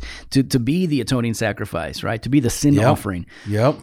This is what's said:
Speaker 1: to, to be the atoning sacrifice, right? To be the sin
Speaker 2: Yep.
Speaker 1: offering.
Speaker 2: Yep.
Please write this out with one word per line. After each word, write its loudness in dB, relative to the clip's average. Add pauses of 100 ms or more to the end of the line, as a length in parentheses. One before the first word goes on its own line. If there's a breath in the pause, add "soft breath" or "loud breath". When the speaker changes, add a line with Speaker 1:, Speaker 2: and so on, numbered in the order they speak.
(320 loud breath)
Speaker 1:
to, 4
to 0
be 0
the 0
atoning -2
sacrifice, -4
right? -4
To -6
be 4
the 2
sin 2
Speaker 2:
Yep. 4
Speaker 1:
offering. 0 (220 loud breath)
Speaker 2:
Yep. 0